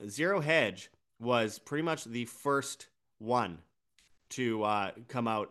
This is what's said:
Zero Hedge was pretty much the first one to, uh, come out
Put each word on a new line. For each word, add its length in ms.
Zero 320
Hedge 500
was 400
pretty 240
much 220
the 220
first 640
one 440
to, 360
uh, 260
come 180
out 240